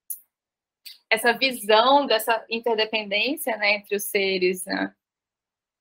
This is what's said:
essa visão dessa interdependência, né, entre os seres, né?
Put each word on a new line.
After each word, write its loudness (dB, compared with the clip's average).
essa 2
visão 4
dessa 0
interdependência, -2
né, 0
entre -6
os -4
seres, -2
né? -6